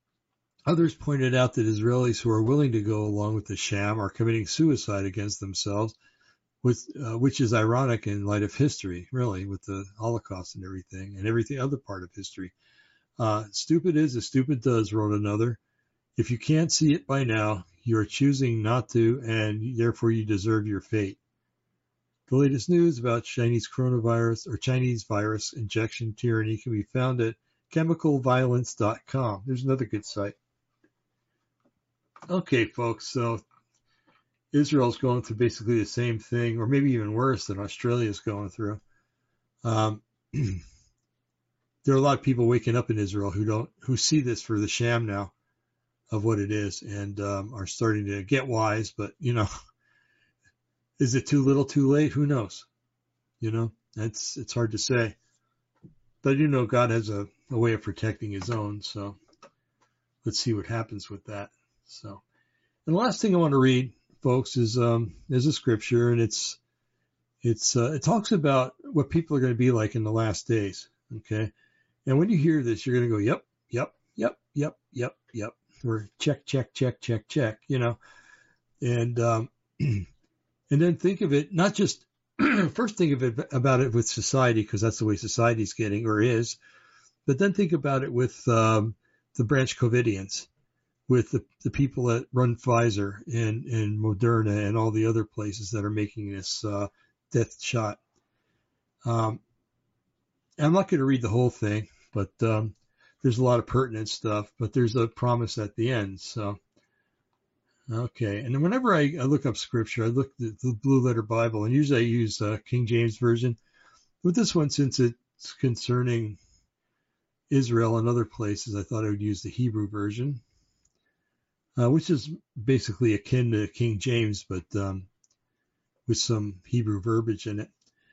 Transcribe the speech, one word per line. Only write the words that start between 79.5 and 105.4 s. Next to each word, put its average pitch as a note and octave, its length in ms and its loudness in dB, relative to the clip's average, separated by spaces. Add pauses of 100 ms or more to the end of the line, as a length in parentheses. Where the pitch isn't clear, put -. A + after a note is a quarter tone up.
<clears throat> - 140 -20
and G#2 280 -2 (640)
then D#3+ 260 4
think F3+ 240 0
of D#3+ 140 0
it, D3 200 0
not F#3 200 2
just, - 320 0 (320)
<clears throat> G#3 340 2
first G#3+ 240 -4
think E3 160 2
of B2+ 120 0
it, B2 280 -2
about B2+ 300 4
it B2+ 120 0
with A#2 140 2
society, A#2+ 560 2
'cause G#2 160 -4
that's A2 200 0
the A2+ 60 0
way G#2 120 2
society's A2+ 560 0
getting, G#2+ 340 -2
or G#2+ 140 2
is. A#2 360 2 (680)
But C3+ 140 2
then G3 140 4
think F3 200 2
about C#3 300 0
it C3+ 100 -6
with, B2 340 0
um, A2 480 4 (400)
the B2+ 80 0
Branch C3 340 0
Covidians, A2+ 720 0 (600)
with B2 220 4
the, B2+ 120 -2 (200)
the A2 80 -2
people C3+ 340 0
that A#2+ 260 0
run B2 240 2
Pfizer G#2+ 640 0 (100)
and, A2+ 380 -2
and G#2+ 340 -2
Moderna G#2+ 680 2
and G#2+ 100 0
all A2 140 0
the A2 160 2
other A2+ 180 0
places G#2 460 -10
that G#2+ 120 -4
are G#2 60 -4
making G#2 420 -6
this, F#2+ 320 -8
uh, G2+ 240 -4 (440)
death A2+ 300 -2
shot. A2 380 -4 (1080)
Um, A2+ 340 -2 (1160)
I'm D3+ 140 4
not F#3+ 160 4
gonna D3 160 2
read C3+ 180 2
the A2+ 80 -2
whole B2 200 4
thing, G#2+ 380 -4 (260)
but, G2+ 180 -4 (100)
um, A2 340 0 (460)
there's A#2+ 160 2
a B2+ 60 2
lot B2 160 4
of A2 80 -6
pertinent A2+ 420 -2
stuff, G#2 500 -4
but A2 140 -2
there's A#2+ 220 2
a A#2 120 2
promise A#2+ 500 -2